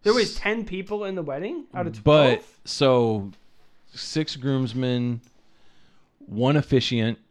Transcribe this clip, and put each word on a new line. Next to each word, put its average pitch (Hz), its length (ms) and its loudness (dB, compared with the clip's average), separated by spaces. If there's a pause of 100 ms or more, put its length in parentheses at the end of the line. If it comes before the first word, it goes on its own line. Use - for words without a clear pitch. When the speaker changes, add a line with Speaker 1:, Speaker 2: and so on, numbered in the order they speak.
Speaker 1:
There 214 120 2
was 233 200 0
Speaker 2:
S- - 60 -6
Speaker 1:
ten 214 240 -4
people 190 400 -8
in 196 120 -6
the 175 60 -6
wedding 170 520 -8
out 180 120 -4
of 107 160 -10
twelve? 147 360 6
Speaker 2:
But, - 60 -10 (240)
so, 117 640 2 (640)
six - 440 -6
groomsmen, 123 840 -2 (1040)
one 127 300 0
officiant. 120 640 0 (120)